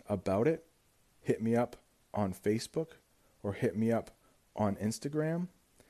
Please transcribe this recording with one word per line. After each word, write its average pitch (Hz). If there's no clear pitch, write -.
about 101
it, 160
hit -
me 113
up 120
on 98
Facebook -
or 101
hit 110
me 113
up 113
on 101
Instagram, 151